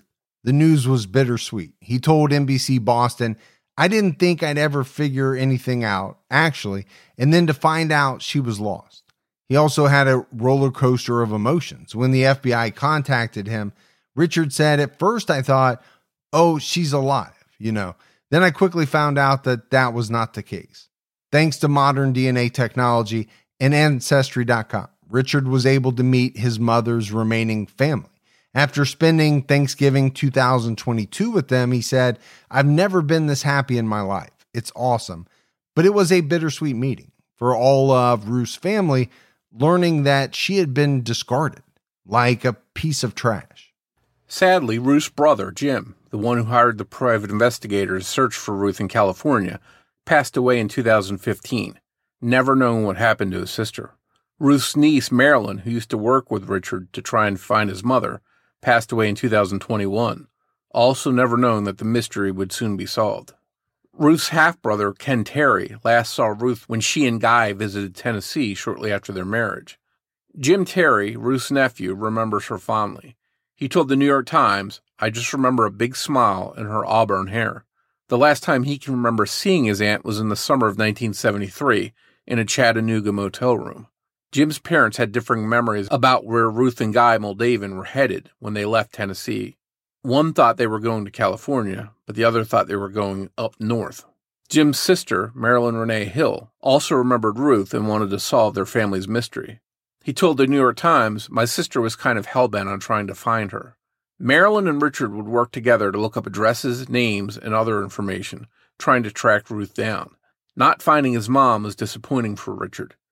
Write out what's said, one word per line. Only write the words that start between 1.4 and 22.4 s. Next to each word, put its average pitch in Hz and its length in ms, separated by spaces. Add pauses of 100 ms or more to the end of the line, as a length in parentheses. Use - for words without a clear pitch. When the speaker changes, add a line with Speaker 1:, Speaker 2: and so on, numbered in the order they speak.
Speaker 1:
He 123 200
told 151 320
N 143 140
B 135 140
C 131 180
Boston, 120 580 (420)
"I 165 100
didn't 202 320
think 175 240
I'd 147 160
ever 143 240
figure 135 500
anything 127 500
out, 98 360 (100)
actually, 135 560 (320)
and 143 160
then 170 140
to 156 60
find 160 380
out 139 300
she - 180
was 117 200
lost." - 440 (460)
He 131 60
also 147 320
had 139 200
a 131 240
roller 131 380
coaster 120 540
of 110 80
emotions. 113 640
When 127 160
the 131 140
F 135 180
B 123 100
I 117 160
contacted 135 760
him, 107 260 (420)
Richard 165 380
said, 151 260
"At 139 200
first 208 320
I 139 100
thought, 131 400 (500)
'Oh, 160 280
she's 156 340
alive,' 135 520 (120)
you 113 140
know. 98 240 (340)
Then 165 140
I 180 80
quickly 170 340
found 147 320
out 139 280
that 123 260
that 127 220
was 117 180
not 117 220
the 104 100
case." - 460 (420)
Thanks 151 260
to 151 100
modern 139 460
D 127 140
N 127 100
A 120 120